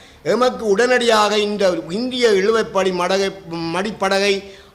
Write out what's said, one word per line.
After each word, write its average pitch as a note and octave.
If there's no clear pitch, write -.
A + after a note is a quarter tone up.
எமக்கு A#3
உடனடியாக A3+
இந்த G3+
இந்திய B3
இழுவைப்படி G3+
மடகை, F#3+
மடிப்படகை G3